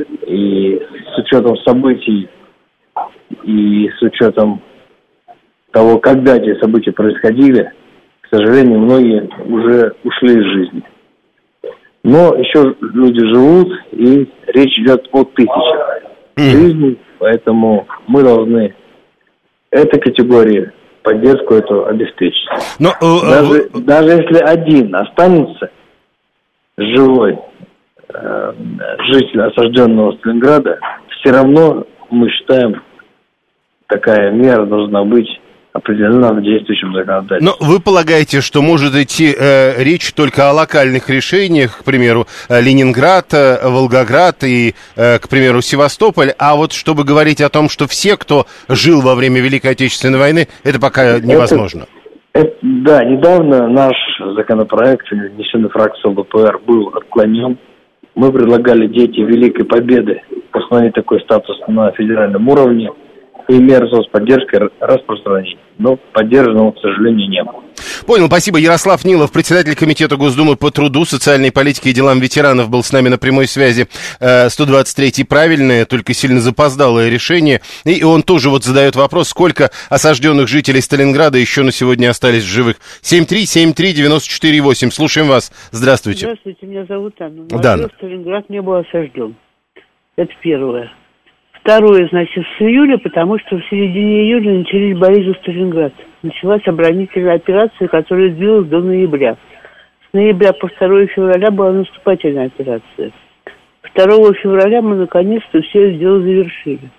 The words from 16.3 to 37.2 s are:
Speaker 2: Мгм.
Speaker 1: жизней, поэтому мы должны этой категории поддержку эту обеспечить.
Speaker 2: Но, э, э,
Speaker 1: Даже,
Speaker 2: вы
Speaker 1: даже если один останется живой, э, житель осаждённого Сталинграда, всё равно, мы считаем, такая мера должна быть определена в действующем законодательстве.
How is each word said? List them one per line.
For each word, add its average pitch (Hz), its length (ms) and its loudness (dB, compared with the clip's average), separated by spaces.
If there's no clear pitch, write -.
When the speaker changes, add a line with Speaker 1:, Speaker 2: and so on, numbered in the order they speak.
Speaker 2:
Мгм. 143 140 0
Speaker 1:
жизней, 147 480 2
поэтому 113 680 0
мы 139 160 4
должны 113 520 2
этой 147 300 2
категории 113 680 2
поддержку 113 520 0
эту 104 320 0
обеспечить. 107 600 -4
Speaker 2:
Но, - 120 2
э, - 20 2
э, 165 280 2
Speaker 1:
Даже, 143 420 2
Speaker 2:
вы 123 100 -8
Speaker 1:
даже 156 280 4
если 165 280 2
один 151 560 2
останется 151 760 0
живой, 123 600 2
э, 52 440 -10
житель 131 320 0
осаждённого 113 760 2
Сталинграда, 117 600 0
всё - 220 0
равно, 139 540 4
мы 120 200 0
считаем, 120 500 -2
такая 104 440 0
мера 117 360 2
должна 104 380 -2
быть 113 240 0
определена 110 600 0
в 107 100 -2
действующем 104 520 -4
законодательстве. 95 640 -2